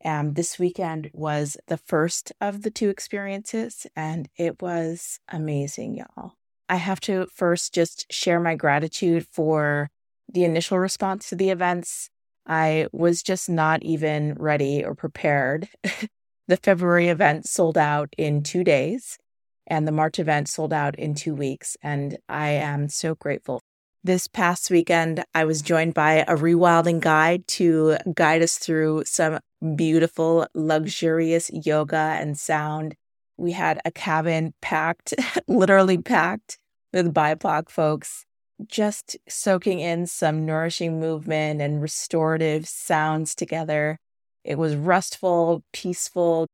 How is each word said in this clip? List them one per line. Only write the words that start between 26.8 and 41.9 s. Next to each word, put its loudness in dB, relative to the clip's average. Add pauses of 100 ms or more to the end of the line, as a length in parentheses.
guide 4
to 4 (160)
guide 4
us 2
through 0
some 0 (360)
beautiful, 2
luxurious 0
yoga 0
and -6
sound. -4 (420)
We -4
had -2
a -2
cabin -2
packed, -4 (180)
<laughs> -4
literally 6
packed 0 (380)
with 2
bipoc 0
folks, -2 (420)
just -2 (100)
soaking 0
in -2
some 0
nourishing -2
movement -2
and -2
restorative -2